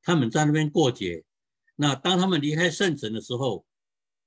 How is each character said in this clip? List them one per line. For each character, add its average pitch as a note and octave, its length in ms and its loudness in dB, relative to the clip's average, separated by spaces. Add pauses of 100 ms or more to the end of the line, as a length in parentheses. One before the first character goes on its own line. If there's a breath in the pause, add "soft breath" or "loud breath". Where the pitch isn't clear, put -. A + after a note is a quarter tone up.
他 F3 140 0
们 B2 160 0
在 D3+ 140 2
那 D3 80 4
边 D#3 160 2
过 C#3+ 200 4
节。 F2+ 360 -6 (500)
那 C#3 200 0
当 F3+ 220 0
他 F3+ 80 4
们 F3 160 0
离 D3+ 140 -2
开 E3+ 160 2
圣 F#3 240 0
城 A2 160 -8
的 A2 80 -6
时 B2 160 -8
候， A#2+ 320 -4 (600)